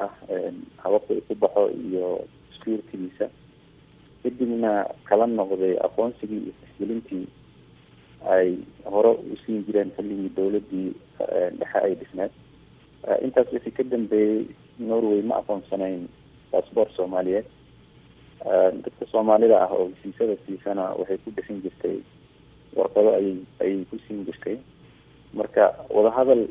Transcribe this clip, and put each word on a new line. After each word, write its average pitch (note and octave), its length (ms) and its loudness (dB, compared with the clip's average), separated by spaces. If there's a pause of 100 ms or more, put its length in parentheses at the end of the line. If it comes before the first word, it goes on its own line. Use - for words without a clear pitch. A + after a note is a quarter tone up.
ah, - 60 -10 (180)
een, F2+ 320 -6 (160)
hababka G2+ 360 0
uu G2+ 120 -4
ku A2 80 -6
baxo G#2 380 2
iyo F2+ 480 -4 (320)
security-giisa. G2+ 760 -6 (960)
Kadibna A#2 640 -2 (220)
kala G#2 180 6
noqday F#2+ 560 0
aqoonsigii A2 640 -2
iyo - 160 -12
tixgelintii G2 680 -8 (960)
ay F#2 320 4 (280)
hore G#2+ 360 4
u G#2+ 160 -12 (120)
siin G#2+ 200 -4
jireen G#2 240 0
xilligii G2 460 -6
dowladdii, F#2+ 580 -2 (220)
een, F2+ 420 -2
dhexe - 240 -4
ay F#2+ 120 0
dhisneed. F2+ 360 -6 (760)
Eh, A2 200 2
intaas B2+ 260 2
wixii A#2+ 240 -6
ka C3 80 0
dambeeyey, G#2+ 640 0 (300)
Norway A2 460 0
ma G#2+ 200 -2
aqoonsanayn F#2+ 640 -6 (460)
baasaboor - 380 0
Soomaaliyeed. F#2 560 -2 (960)
Eh, F#2 320 4
dadka - 340 -10
Soomaalida A2 520 6
ah F#2 160 0
oo F#2 220 0
fiisada G2+ 400 -4 (100)
siisana G2 480 -6
waxay F#2+ 240 -4
ku - 120 -16
bixin G2+ 320 -10
jirtay F2+ 360 -6 (760)
warqado G#2 380 4
ayay, G2 240 0 (220)
ayay F#2+ 280 -2
ku A2 140 -12
siin G#2 260 -10
jirtay. G2 300 -8 (800)
Marka G#2+ 400 2 (120)
wadahadal A#2 640 4